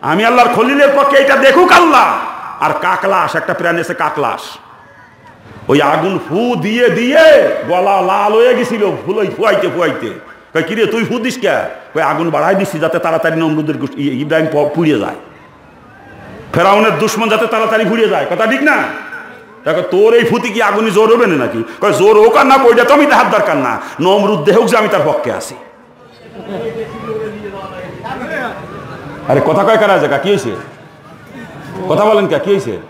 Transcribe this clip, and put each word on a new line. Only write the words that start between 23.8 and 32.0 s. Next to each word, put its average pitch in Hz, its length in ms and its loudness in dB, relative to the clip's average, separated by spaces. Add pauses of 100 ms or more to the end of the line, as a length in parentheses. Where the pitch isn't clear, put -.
নমরুদ 190 440 2
দেহ 185 160 4
হোক 240 60 2
যে 233 100 2
আমি 214 120 2
তার 196 160 0
পক্ষে 151 280 -2
আছি।" - 220 -8 (3750)
আরে 135 180 2
কথা 196 180 0
কয় 220 140 4
কারা 196 200 4
জায়গা, 139 200 0
কি 180 100 -4
হয়েছে? 147 220 0 (1400)
কথা 190 160 2